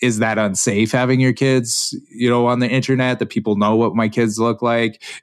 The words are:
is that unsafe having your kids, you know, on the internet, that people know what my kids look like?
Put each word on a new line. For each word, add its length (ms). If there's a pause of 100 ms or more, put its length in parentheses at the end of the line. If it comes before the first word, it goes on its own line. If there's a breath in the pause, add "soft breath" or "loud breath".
is 160
that 180
unsafe 540
having 300
your 120
kids, 640 (140)
you 180
know, 200
on 100
the 100
internet, 520
that 100
people 240
know 220
what 180
my 140
kids 280
look 260
like? 380 (220 loud breath)